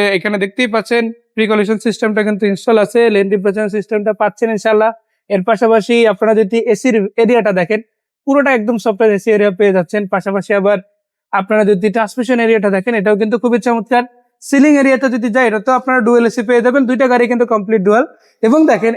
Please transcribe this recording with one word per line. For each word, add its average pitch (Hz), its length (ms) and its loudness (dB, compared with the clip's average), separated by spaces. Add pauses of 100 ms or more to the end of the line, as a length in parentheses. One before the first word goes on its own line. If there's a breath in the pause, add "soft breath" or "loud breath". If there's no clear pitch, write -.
(160)
এখানে 208 220 -4
দেখতেই 202 280 -4
পাচ্ছেন 226 460 -2 (220)
প্রিকলিশন 214 440 0
সিস্টেমটা 214 440 -2
কিন্তু 208 240 -2
ইনস্টল 208 320 0
আছে, 226 320 2
লেন 202 180 0
ডিপ্রেশন 202 400 -2
সিস্টেমটা 208 440 -4
পাচ্ছেন 208 380 -2
ইনশাআল্লাহ। 220 420 0 (360)
এর 196 160 -2
পাশাপাশি 226 640 2
আপনারা 214 280 0
যদি 220 240 0
এসির 220 580 0
এরিয়াটা 226 360 2
দেখেন, 185 280 -2 (440)
পুরোটা 277 260 0
একদম 233 280 -2
সফটওয়্যার 214 380 0
এসি 208 140 -2
এরিয়া 208 200 2
পেয়ে 196 220 0
যাচ্ছেন। 190 360 -2
পাশাপাশি 196 460 -4
আবার 202 240 0 (540)
আপনারা 202 320 0
যদি 202 260 0
ট্রান্সমিশন 233 500 -2
এরিয়াটা 220 300 2
দেখেন, 196 240 -2
এটাও 208 220 0
কিন্তু 220 220 -2
খুবই 240 200 0
চমৎকার। 240 440 0 (380)
সিলিং 285 360 2
এরিয়াতে 269 320 2
যদি 240 200 -4
যাই, 247 180 2
এটা 214 140 -2
তো 262 120 -2
আপনারা 254 280 0
ডুয়াল 233 260 2
এসি 226 160 -4
পেয়ে 240 200 0
যাবেন, 247 240 2
দুইটা 254 200 0
গাড়ি 240 220 2
কিন্তু 240 180 0
কমপ্লিট 220 340 0
ডুয়াল। 214 260 2 (360 soft breath)
এবং 294 240 2
দেখেন, 226 300 0